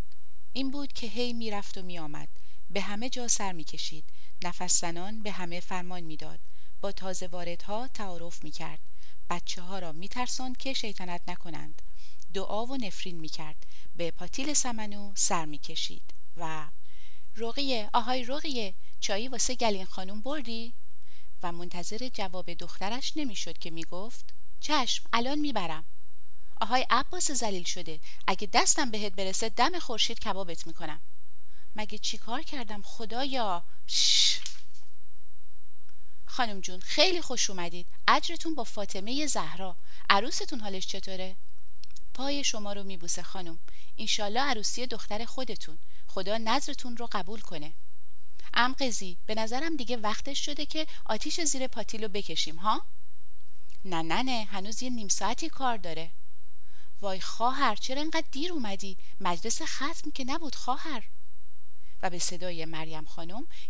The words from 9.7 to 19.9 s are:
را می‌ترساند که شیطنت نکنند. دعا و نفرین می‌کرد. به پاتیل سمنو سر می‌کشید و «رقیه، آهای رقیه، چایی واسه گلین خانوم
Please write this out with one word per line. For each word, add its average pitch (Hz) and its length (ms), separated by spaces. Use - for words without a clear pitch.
را 170 120
می‌ترساند 247 680
که 269 160
شیطنت 185 540
نکنند. 156 540
دعا 202 320
و 269 120
نفرین 185 420
می‌کرد. 156 460
به 165 160
پاتیل 269 420
سمنو 208 640
سر 170 300
می‌کشید - 680
و 160 300
«رقیه، 233 560
آهای 247 300
رقیه، 254 500
چایی 214 280
واسه 247 280
گلین 208 300
خانوم 196 360